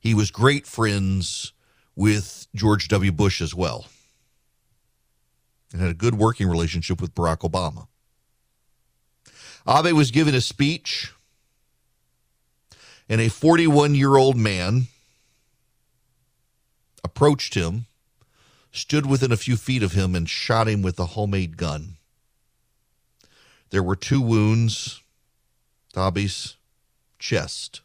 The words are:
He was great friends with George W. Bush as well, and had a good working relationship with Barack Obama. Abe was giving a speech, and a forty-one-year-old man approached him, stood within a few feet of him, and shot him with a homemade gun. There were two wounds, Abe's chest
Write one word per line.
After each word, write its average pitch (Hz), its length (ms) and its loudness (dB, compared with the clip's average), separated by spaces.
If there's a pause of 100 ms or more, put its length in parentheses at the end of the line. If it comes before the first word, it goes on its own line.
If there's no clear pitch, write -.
He 113 120 0
was 107 200 2
great 139 340 2
friends 95 840 -2 (420)
with 104 580 -2
George 107 360 0
W. 98 240 2
Bush 95 280 0
as 80 140 -6
well, 80 320 -6 (1900)
and 87 100 -6
had 90 80 0
a 85 40 -4
good 113 220 -2
working 107 320 2
relationship 82 520 -2
with 87 140 -8
Barack 85 340 -2
Obama. 80 380 -6 (1800)
Abe 160 260 4
was 147 160 4
giving 147 240 2
a 127 60 2
speech, - 720 -4 (2000)
and 110 120 0
a 113 80 2
forty-one-year-old 143 1080 4
man 107 500 0 (2250)
approached - 500 0
him, 98 320 -4 (840)
stood - 320 -4
within 135 280 0
a 113 40 0
few 120 200 -2
feet 127 260 -2
of 95 100 -2
him, 92 220 0
and 82 140 -2
shot 113 400 -2
him 107 120 0
with 92 180 -4
a 90 80 -4
homemade 98 500 -4
gun. 80 400 -8 (1700)
There 95 120 -2
were 92 140 -2
two 135 240 -2
wounds, 113 840 0 (960)
Abe's 95 600 -4 (640)
chest - 680 -6